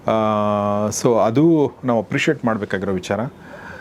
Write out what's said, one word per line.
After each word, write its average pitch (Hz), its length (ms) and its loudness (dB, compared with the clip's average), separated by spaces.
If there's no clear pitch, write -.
ಆ, 117 60 2
so 113 360 2
ಅದು 143 480 4
ನಾವು 117 160 0
ಅಪ್ರಿಷಿಯೇಟ್ 139 440 -2
ಮಾಡಬೇಕಾಗಿರೋ 101 480 -2
ವಿಚಾರ. 101 280 -2